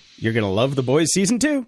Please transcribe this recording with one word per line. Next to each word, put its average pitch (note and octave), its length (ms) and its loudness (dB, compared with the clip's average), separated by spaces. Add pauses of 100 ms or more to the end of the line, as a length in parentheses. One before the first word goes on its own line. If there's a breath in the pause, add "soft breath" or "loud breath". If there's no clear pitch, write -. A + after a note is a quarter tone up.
(160)
you're A2+ 160 -2
gonna G#2+ 180 0
love A#2+ 240 0
The C3 80 0
Boys D3 300 2
season G3+ 260 0
two. C#4 300 0